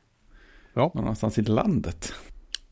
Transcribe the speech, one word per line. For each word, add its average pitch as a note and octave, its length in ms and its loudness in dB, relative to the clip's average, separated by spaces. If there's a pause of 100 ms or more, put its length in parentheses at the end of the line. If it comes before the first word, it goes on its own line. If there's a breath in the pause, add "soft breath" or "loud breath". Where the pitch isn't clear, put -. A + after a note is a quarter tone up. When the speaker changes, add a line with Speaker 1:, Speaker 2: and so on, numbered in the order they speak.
(720)
Speaker 1:
Ja. C3+ 200 4
Speaker 2:
Någon - 100 -2
annanstans A2 340 -2
i A#2 40 4
landet. A2 720 0 (580 loud breath)